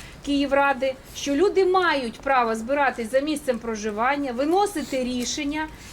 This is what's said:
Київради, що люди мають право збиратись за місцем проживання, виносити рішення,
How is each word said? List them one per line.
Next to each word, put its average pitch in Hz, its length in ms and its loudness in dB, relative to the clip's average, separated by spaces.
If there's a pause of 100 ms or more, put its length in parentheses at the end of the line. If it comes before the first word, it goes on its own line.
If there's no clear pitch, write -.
(260)
Київради, 277 680 2 (220)
що 285 180 -2
люди 359 300 4
мають 320 560 2
право 247 340 2
збиратись 247 560 0
за 262 100 4
місцем 285 380 -2
проживання, 226 760 -2
виносити 294 720 0
рішення, 285 640 -4 (240)